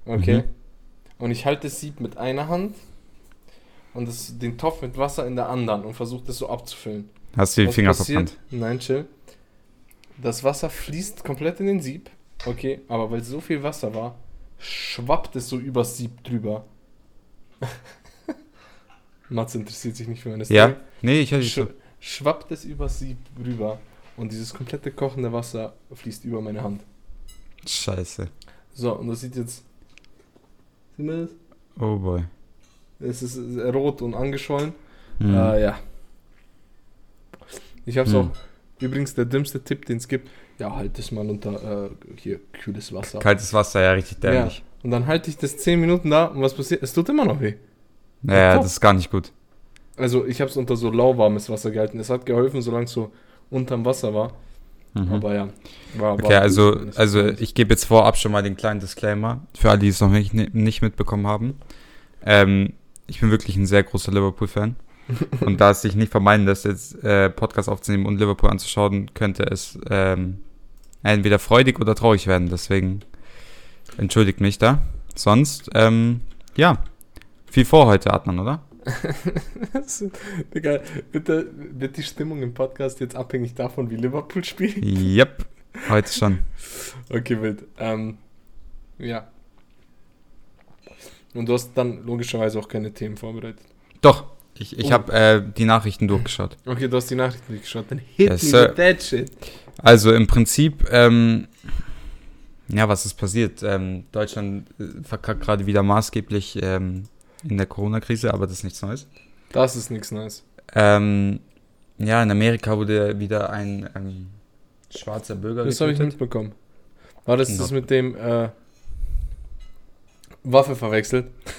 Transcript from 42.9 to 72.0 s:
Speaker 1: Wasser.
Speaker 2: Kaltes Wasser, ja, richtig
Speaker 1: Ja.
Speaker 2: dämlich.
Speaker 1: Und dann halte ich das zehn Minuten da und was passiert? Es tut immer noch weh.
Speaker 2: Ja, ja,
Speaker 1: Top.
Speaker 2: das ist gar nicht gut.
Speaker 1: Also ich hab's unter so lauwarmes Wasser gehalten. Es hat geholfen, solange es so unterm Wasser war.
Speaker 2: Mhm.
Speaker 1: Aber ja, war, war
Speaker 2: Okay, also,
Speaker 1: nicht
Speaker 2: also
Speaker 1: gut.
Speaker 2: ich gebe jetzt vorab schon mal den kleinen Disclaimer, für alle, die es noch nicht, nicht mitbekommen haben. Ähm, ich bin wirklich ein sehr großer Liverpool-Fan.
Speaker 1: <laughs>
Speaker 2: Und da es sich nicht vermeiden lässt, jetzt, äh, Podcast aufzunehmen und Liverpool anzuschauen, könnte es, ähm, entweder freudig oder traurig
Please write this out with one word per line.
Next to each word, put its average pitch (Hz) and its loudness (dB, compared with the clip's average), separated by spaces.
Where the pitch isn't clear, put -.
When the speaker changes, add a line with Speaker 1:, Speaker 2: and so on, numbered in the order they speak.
Speaker 1:
Wasser. 98 -12
Speaker 2:
Kaltes 104 0
Wasser, 104 2
ja, 92 6
richtig - -4
Speaker 1:
Ja. 92 2
Speaker 2:
dämlich. 95 0
Speaker 1:
Und 120 -4
dann 120 -2
halte 160 -2
ich 151 -8
das - -6
zehn 170 2
Minuten 170 2
da 156 4
und 143 -6
was 131 2
passiert? 147 -4
Es 131 -8
tut 170 0
immer 285 2
noch 139 0
weh. 104 -2
Speaker 2:
Ja, 117 2
ja, 92 8
Speaker 1:
Top. 92 6
Speaker 2:
das 92 -2
ist - -10
gar 104 8
nicht 90 -2
gut. 95 -4
Speaker 1:
Also 123 0
ich 127 -4
hab's 139 -4
unter 127 -2
so 113 -2
lauwarmes 113 2
Wasser 110 -6
gehalten. 110 -4
Es 110 -10
hat 123 -4
geholfen, 127 2
solange 117 -4
es 120 -10
so 110 -6
unterm 127 -4
Wasser 120 -2
war. 113 -2
Speaker 2:
Mhm. 95 -2
Speaker 1:
Aber 104 -2
ja, 101 -4
war, 104 0
war 104 0
Speaker 2:
Okay, 104 6
also, 104 8
Speaker 1:
nicht - -6
Speaker 2:
also 104 4
Speaker 1:
gut. 104 0
Speaker 2:
ich 110 -6
gebe 110 4
jetzt - 2
vorab 110 8
schon 104 0
mal 101 2
den 98 -4
kleinen 107 -2
Disclaimer, 107 -4
für 110 6
alle, 104 8
die 101 6
es 95 2
noch 104 8
nicht, 101 4
nicht 110 0
mitbekommen 104 -2
haben. 110 -2
Ähm, 98 6
ich - -10
bin 110 4
wirklich 104 0
ein 98 2
sehr 101 6
großer - -6
Liverpool-Fan. 101 -2
Speaker 1:
<laughs> 123 -4
Speaker 2:
Und 95 2
da 101 10
es 98 2
sich 101 0
nicht 107 0
vermeiden 101 4
lässt, 98 2
jetzt, - -6
äh, 98 4
Podcast - -4
aufzunehmen 101 0
und 104 0
Liverpool 101 6
anzuschauen, 101 -2
könnte 101 -2
es, - -6
ähm, 95 0
entweder 104 6
freudig 127 6
oder 107 2
traurig 110 4